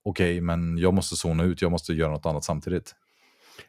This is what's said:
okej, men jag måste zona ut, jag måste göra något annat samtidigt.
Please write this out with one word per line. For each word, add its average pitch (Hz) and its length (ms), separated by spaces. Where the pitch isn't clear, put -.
okej, 87 380
men 85 360
jag 92 160
måste - 220
zona 82 280
ut, 90 180
jag 87 100
måste 85 220
göra 80 180
något 76 140
annat 76 180
samtidigt. 85 520